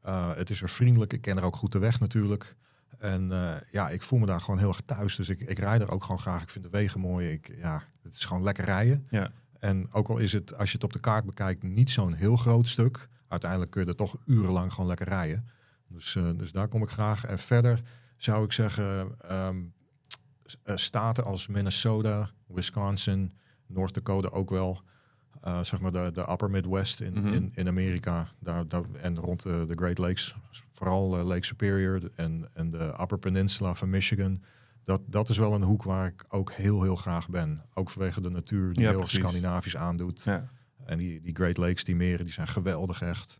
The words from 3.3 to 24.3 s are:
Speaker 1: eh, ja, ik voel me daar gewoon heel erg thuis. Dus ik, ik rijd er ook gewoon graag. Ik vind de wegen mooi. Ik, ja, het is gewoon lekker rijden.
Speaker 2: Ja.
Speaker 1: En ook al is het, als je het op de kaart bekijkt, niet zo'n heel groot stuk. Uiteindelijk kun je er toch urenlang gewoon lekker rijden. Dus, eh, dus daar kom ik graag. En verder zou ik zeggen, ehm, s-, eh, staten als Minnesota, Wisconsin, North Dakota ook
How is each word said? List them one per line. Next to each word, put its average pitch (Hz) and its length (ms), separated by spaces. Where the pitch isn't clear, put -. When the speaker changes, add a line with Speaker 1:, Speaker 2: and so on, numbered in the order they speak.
Speaker 1:
eh, 90 240
ja, 98 180
ik 85 120
voel 127 180
me 113 60
daar 90 160
gewoon 95 180
heel 101 80
erg 95 180
thuis. 104 300
Dus 95 140
ik, 92 100
ik 98 200
rijd 104 220
er 98 100
ook 92 120
gewoon 90 160
graag. 87 220
Ik 85 80
vind 95 140
de 87 80
wegen 98 280
mooi. 90 320
Ik, 78 260
ja, - 260
het - 120
is - 100
gewoon 90 180
lekker 98 220
rijden. 113 440
Speaker 2:
Ja. 101 220
Speaker 1:
En 95 320
ook 104 180
al 117 80
is 107 160
het, - 240
als 101 120
je - 60
het - 80
op 104 100
de - 60
kaart 110 260
bekijkt, 95 380
niet 107 260
zo'n 95 240
heel 95 240
groot 117 300
stuk. 123 400
Uiteindelijk 90 440
kun 98 100
je 87 60
er 87 80
toch 101 200
urenlang 92 480
gewoon 92 140
lekker 90 200
rijden. 92 380
Dus, - 280
eh, 87 220
dus - 140
daar 98 160
kom 110 160
ik 101 60
graag. 107 360
En 98 140
verder 120 420
zou 107 260
ik 101 80
zeggen, 98 600
ehm, 95 360
s-, - 180
eh, 104 120
staten 113 500
als 98 220
Minnesota, 104 800
Wisconsin, 95 840
North 92 260
Dakota 98 340
ook 95 220